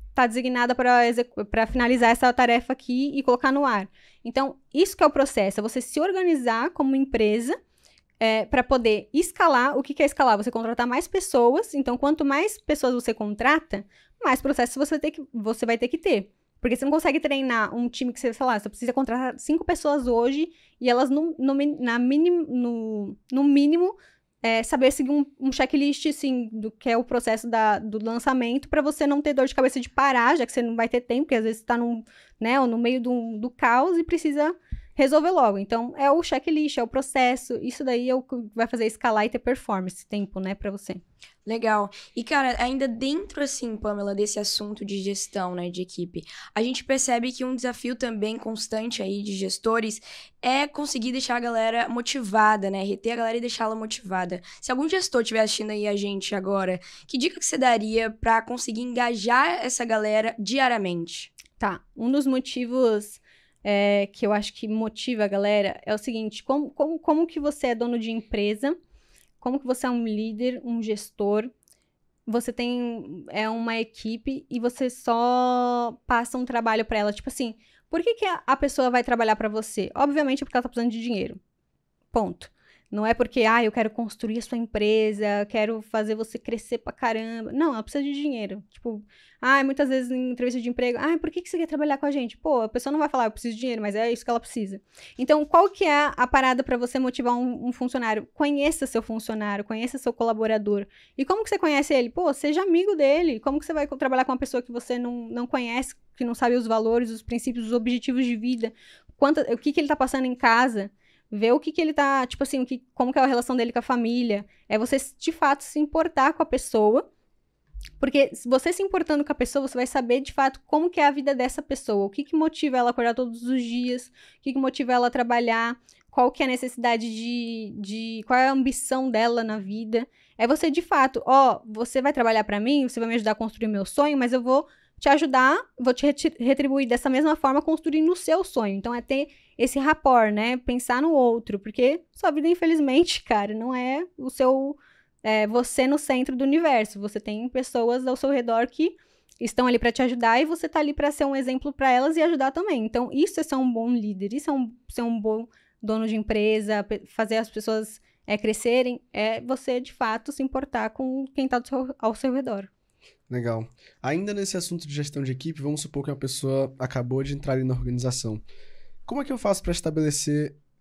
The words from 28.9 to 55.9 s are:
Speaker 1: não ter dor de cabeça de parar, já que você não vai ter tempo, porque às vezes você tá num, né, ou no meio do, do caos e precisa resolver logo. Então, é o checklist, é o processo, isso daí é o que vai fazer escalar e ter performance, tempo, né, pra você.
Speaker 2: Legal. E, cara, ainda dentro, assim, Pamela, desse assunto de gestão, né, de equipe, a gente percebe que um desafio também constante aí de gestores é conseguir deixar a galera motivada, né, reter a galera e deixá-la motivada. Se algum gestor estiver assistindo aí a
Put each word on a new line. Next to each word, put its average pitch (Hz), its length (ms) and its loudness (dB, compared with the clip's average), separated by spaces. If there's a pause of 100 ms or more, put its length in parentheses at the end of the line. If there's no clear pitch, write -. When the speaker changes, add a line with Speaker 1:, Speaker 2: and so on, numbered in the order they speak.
Speaker 1:
não 285 140 2
ter 294 140 0
dor 254 120 4
de - 80 -6
cabeça 262 260 2
de 240 80 -10
parar, 269 480 4
já 247 100 0
que - 60 -14
você 247 100 0
não 233 140 -2
vai 226 120 0
ter 247 120 0
tempo, 247 240 -2
porque 294 100 0
às 220 100 2
vezes 226 140 -2
você - 80 -14
tá 240 100 2
num, 233 280 -2 (360)
né, 247 200 2
ou 254 60 4
no 226 120 0
meio 247 220 2
do, 233 380 -2
do 240 120 -6
caos 294 480 4
e 339 60 0
precisa 311 500 0 (400)
resolver 294 360 4
logo. 240 280 4
Então, 233 380 -4
é 277 140 4
o 330 120 4
checklist, 302 560 -2
é 240 40 0
o 233 60 -2
processo, 254 760 0
isso 254 220 -8
daí 247 260 0
é 254 40 2
o 254 80 0
que 262 120 -10 (200)
vai 226 120 0
fazer 226 200 -2
escalar 220 380 2
e 214 40 0
ter 240 100 -4
performance, 196 680 -4
tempo, 202 340 -6
né, 196 140 -6
pra 202 180 -6
você. 196 280 -12 (460)
Speaker 2:
Legal. 214 420 0 (260)
E, 240 80 -4
cara, 262 400 0
ainda 262 240 0
dentro, 277 560 -4
assim, 254 320 -4
Pamela, 208 400 -4
desse 208 240 -2
assunto 208 460 -6
de 202 160 -6
gestão, 190 540 -4
né, 175 160 -4
de 180 100 -8
equipe, 175 420 -8 (320)
a 208 80 0
gente 254 220 -4
percebe 254 480 0
que 254 120 -8
um 254 100 -4
desafio 247 420 -6
também 220 400 -4
constante 220 680 -6
aí 202 200 -6
de 208 120 -8
gestores 214 640 -2 (440)
é 269 240 2
conseguir 277 460 -6
deixar 247 240 -2
a 240 40 -2
galera 226 480 0
motivada, 214 800 2
né, 190 140 -4
reter 202 300 -4
a 240 40 -4
galera 233 220 -2
e - 20 -2
deixá-la 233 340 -4
motivada. 190 680 -6 (180)
Se - 100 -8
algum 269 180 0
gestor 370 340 0
estiver 220 180 0
assistindo 214 300 -2
aí 208 160 -4
a 202 100 0